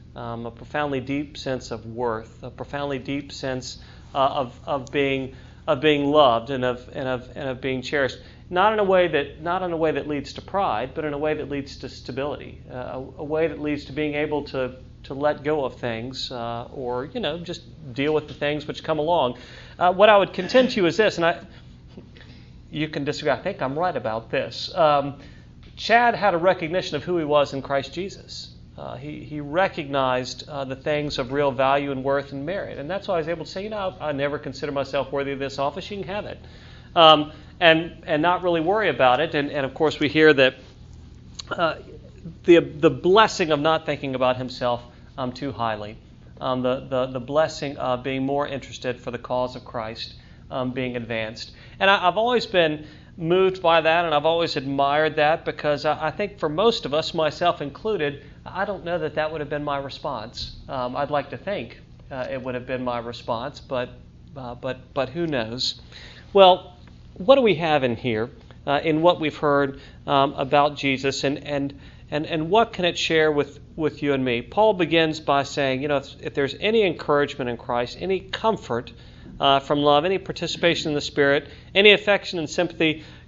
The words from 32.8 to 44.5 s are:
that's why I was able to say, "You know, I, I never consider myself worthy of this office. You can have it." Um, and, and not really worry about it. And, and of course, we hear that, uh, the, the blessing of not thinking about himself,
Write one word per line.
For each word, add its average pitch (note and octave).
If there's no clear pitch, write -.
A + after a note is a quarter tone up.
that's G3
why G3
I -
was D#3
able D#3+
to -
say, G3
"You G#3+
know, G3+
I, D3+
I -
never C#3+
consider C#3+
myself C#3
worthy C#3
of C3+
this C3+
office. D3
You G#3
can F#3
have F#3+
it." -
Um, D#3
and, E3
and D3+
not F3
really E3+
worry G3
about B2+
it. D#3+
And, C#3+
and C#3+
of E3
course, D3
we D3
hear D#3
that, C3
uh, E3
the, E3+
the D3
blessing F3+
of D3
not D#3+
thinking C#3
about B2+
himself, B2